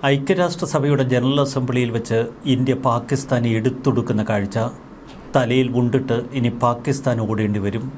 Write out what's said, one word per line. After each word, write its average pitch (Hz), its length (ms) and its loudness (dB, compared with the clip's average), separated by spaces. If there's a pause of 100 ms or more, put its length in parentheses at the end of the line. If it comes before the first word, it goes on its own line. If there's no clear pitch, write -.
ഐക്യരാഷ്ട്രസഭയുടെ 147 960 2
ജനറൽ 127 380 2
അസംബ്ലിയിൽ 127 500 0
വെച്ച് 113 360 0 (200)
ഇന്ത്യ 131 280 2
പാകിസ്ഥാനെ 123 760 0
എടുത്തൊടുക്കുന്ന 110 800 0
കാഴ്ച. 101 280 -2 (800)
തലയിൽ 127 320 4
മുണ്ടിട്ട് 120 540 2 (100)
ഇനി 120 160 0
പാകിസ്ഥാൻ 120 720 0
ഓടേണ്ടി 107 400 0
വരും. 113 380 -4